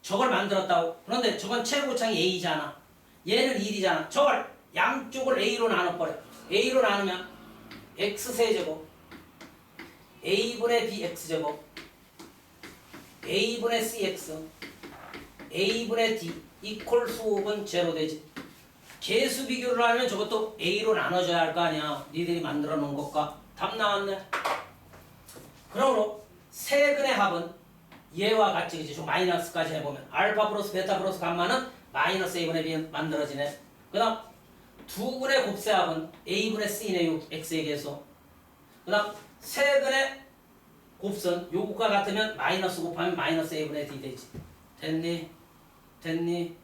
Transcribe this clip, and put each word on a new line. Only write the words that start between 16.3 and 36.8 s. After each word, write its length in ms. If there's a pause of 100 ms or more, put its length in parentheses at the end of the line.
이퀄 460
수은 580
제로 300
되지. 280 (800)
개수 460
비교를 360
하면 260
저것도 520
A로 340
나눠줘야 460
할 140
거 80
아니야. 500
니들이 300
만들어 340
놓은 180
것과. 440 (180)
답 200
나왔네. 420 (1500)
그러므로 520 (260)
세근의 640
합은 360 (680)
얘와 360
같이, 260
그치? 160
저 100
마이너스까지 680
해보면 360
알파 380
플러스 240
베타 280
플러스 180
감마는 480 (260)
마이너스 460
A분의 240
B 140 (140)
만들어지네. 680 (320)
그 80
다음 180 (680)
두 320
근의 280
곱셈합은 680 (140)
A분의 420
C네, 400